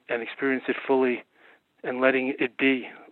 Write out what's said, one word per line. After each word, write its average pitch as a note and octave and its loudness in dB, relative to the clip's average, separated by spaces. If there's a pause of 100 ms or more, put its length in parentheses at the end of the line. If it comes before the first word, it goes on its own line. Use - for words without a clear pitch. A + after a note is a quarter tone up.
and A#2+ -2
experience C3 -4
it B2+ -2 (100)
fully C3 2 (600)
and B2+ -4
letting C3 2
it B2+ -4
be. C3+ 2 (240)